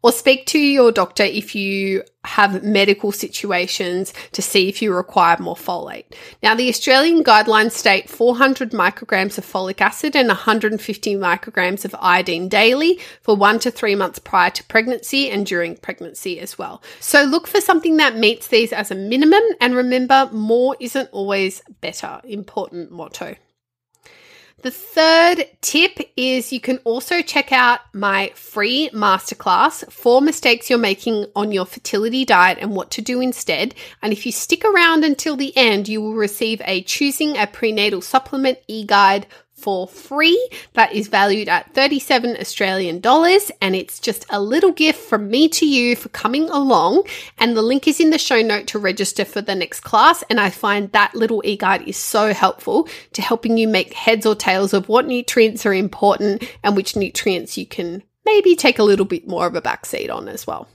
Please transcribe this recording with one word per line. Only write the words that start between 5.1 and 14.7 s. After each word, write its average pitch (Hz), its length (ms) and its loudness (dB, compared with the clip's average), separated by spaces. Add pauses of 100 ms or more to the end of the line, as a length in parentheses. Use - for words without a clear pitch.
more 175 160 -8
folate. - 500 -10 (380)
Now, 214 100 4
the 247 160 0
Australian 302 540 4
guidelines 214 480 4
state - 380 0
four 233 260 0
hundred 262 360 0
micrograms 196 680 -2
of - 60 -14
folic 190 360 -6
acid 277 340 -2
and 254 140 4
a 190 60 2
hundred 214 360 0
and 214 100 -6
fifty 202 340 -6
micrograms 185 680 -2
of 196 160 -10
iodine 180 480 0
daily 254 520 2 (220)
for 214 140 2
one 202 240 2
to 240 120 -4
three 208 240 -2
months 190 240 -4
prior 185 320 0
to - 140 -12
pregnancy 247 680 -2